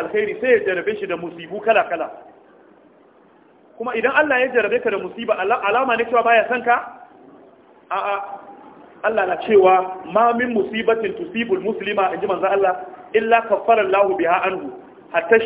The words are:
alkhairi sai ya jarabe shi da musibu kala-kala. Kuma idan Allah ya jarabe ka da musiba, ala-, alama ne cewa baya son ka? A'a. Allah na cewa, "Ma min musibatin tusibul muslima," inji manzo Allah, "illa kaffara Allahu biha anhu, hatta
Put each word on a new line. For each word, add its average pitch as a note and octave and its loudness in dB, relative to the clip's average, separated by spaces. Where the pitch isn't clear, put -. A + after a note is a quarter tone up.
alkhairi G#3 -4
sai B3+ 2
ya A3+ 6
jarabe F#3+ -2
shi G3 -8
da F3 -4
musibu E3 -10
kala-kala. F3 0
Kuma A#3 -6
idan A3+ 0
Allah C#4 2
ya C4 0
jarabe A#3 0
ka A#3 0
da G3 -2
musiba, G#3 -4
ala-, G#3+ 0
alama A#3 0
ne A#3 0
cewa A#3 0
baya A3+ 4
son B3 -2
ka? - -2
A'a. G3+ -6
Allah G#3 0
na F3+ -2
cewa, F#3 4
"Ma A#3 4
min A#3+ -2
musibatin A3 -2
tusibul F#3 -4
muslima," G3 -2
inji F3 -6
manzo F#3 0
Allah, F#3+ 0
"illa A3+ 4
kaffara A3 2
Allahu F#3+ 2
biha E3+ 2
anhu, F#3 -6
hatta E3+ 4